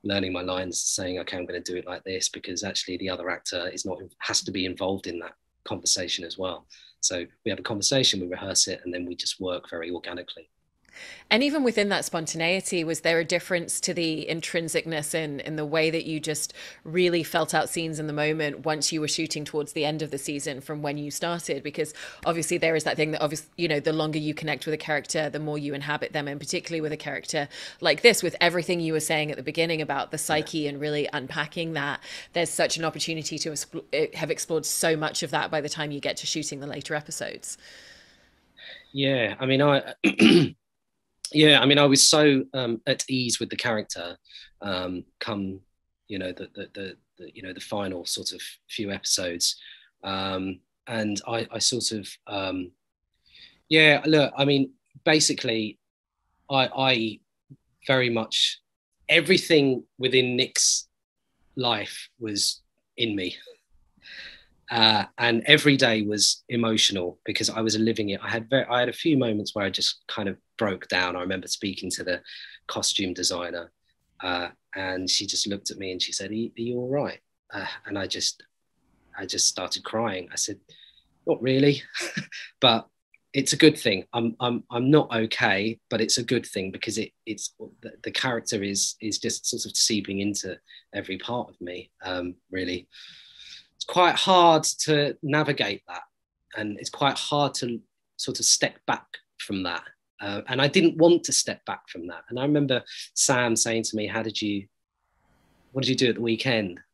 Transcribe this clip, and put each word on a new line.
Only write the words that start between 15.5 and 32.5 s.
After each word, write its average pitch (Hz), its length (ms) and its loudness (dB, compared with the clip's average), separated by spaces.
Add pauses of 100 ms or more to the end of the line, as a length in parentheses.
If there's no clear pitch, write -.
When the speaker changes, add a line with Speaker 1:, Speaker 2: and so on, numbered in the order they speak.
Speaker 2:
the 151 80 -4
way 160 260 2
that 160 160 -2
you 156 140 -4
just 151 340 -6 (300)
really 175 380 2
felt 160 320 0
out 156 140 2
scenes 160 320 -4
in 156 60 -4
the 151 60 -4
moment 151 520 -2
once 156 280 0
you 160 80 -2
were 151 80 -2
shooting 151 360 -4
towards 147 280 -6
the 156 120 -2
end 151 160 -2
of 151 100 -6
the 143 80 -6
season 143 420 -6
from 151 200 -10
when 147 160 -4
you 147 140 -6
started? 170 520 -4
Because 151 300 -4 (320)
obviously 165 320 0
there 160 180 2
is 156 100 0
that 127 120 0
thing 156 160 2
that 156 100 -4
obvious-, 151 340 -4
you 170 120 -2
know, 147 120 0
the 160 120 0
longer 156 260 0
you 151 140 -2
connect 151 320 -6
with 156 100 -2
a 151 40 -6
character, 151 500 -2
the 151 100 -6
more 151 200 -4
you 143 160 -6
inhabit 147 380 -4
them, 143 160 -4
and 143 120 -8
particularly 165 400 -4
with 151 120 -4
a 151 40 -6
character 143 520 -6 (320)
like 160 200 4
this, 226 220 8
with 170 180 -2
everything 175 400 2
you 160 120 0
were 156 80 2
saying 151 300 0
at 143 60 -6
the 127 60 -10
beginning 165 400 -2
about 139 280 -4
the 156 80 -6
psyche 156 420 -2
Speaker 1:
Yeah. 147 100 -2
Speaker 2:
and 139 100 -10
really 147 320 -2
unpacking 156 600 -4
that, 143 260 -4 (320)
there's 170 180 0